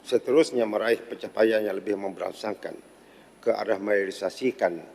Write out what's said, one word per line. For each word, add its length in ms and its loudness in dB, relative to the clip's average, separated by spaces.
Seterusnya 640 2
meraih 320 2
pencapaian 640 2
yang 160 -2
lebih 160 -2
memberangsangkan 800 -8
ke 160 0
arah 240 -2
merealisasikan 1040 -2